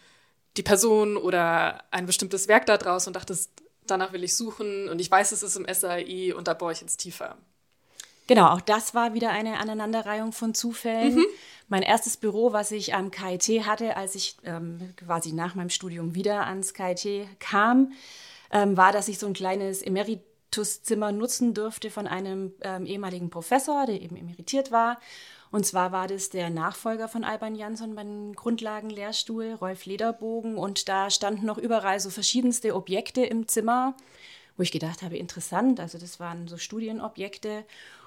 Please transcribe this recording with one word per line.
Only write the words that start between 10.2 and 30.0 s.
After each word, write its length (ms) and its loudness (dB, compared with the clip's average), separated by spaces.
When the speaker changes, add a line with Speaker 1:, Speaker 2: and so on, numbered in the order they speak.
Speaker 2:
von 200 -2
Zufällen. 600 0
Speaker 1:
Mhm. 100 8
Speaker 2:
Mein 140 2
erstes 340 4
Büro, 360 2
was 200 0
ich 240 -2
am 160 -2
K 220 -6
I 40 -2
T 240 2
hatte, 340 0
als 200 -6
ich, 260 -6
ähm, 540 -8
quasi 340 -2
nach 240 -2
meinem 160 -4
Studium 460 -4
wieder 280 2
ans 300 -4
K 160 -2
I 60 0
T 320 -4
kam, 540 6
ähm, 260 4
war, 140 10
dass 160 2
ich 140 -6
so 80 -4
ein 60 -2
kleines 480 -2
Emerituszimmer 1300 -2
nutzen 420 0
durfte 360 -6
von 180 -6
einem, 540 -6
ähm, 240 -6
ehemaligen 440 -6
Professor, 560 0
der 160 -4
eben 140 -12
emeritiert 560 -4
war. 260 2
Und 140 2
zwar 240 0
war 160 -2
das 240 -6
der 180 -4
Nachfolger 600 -4
von 160 -6
Alban 320 -4
Jansson 400 -8
beim 380 -10
Grundlagenlehrstuhl, 1300 -4
Rolf 240 -6
Lederbogen. 720 -4